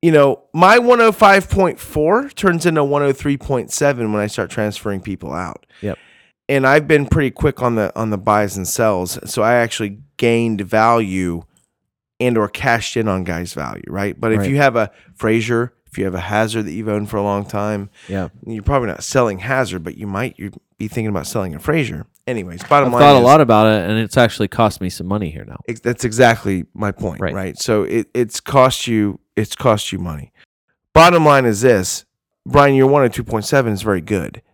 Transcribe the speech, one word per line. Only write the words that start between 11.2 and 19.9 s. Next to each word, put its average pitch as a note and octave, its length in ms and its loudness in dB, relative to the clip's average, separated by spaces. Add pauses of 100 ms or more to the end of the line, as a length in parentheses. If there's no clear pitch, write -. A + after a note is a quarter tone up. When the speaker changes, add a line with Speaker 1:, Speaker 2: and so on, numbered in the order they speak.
Speaker 1:
and B2 180 0
or G#2 120 0
cashed - 480 -2
in A2+ 100 -2
on F#2+ 160 -2
guys' F2 320 -8
value, A1 320 -10
right? G2+ 340 -6
But A2+ 120 0
if G#2 80 0
Speaker 2:
Right. G2 100 -2
Speaker 1:
you C#3 60 0
have C#3 180 2
a A2 160 -2 (240)
Frazier, A#2 580 -2 (140)
if - 100 -18
you G2 100 -4
have F#2 80 -6
a F2+ 60 -8
Hazard G#2+ 440 -2
that D#2 80 -10
you've G#2+ 160 -8
owned G#2 200 -4
for G#2+ 100 -6
a G2+ 40 -2
long G2+ 240 -2
time, G2+ 420 -6 (200)
Speaker 2:
Yeah. F#2+ 200 -6 (160)
Speaker 1:
you're A2 200 -12
probably C3 240 0
not - 160 -10
selling A2+ 340 0
Hazard, G2 460 -6
but D#2+ 120 -10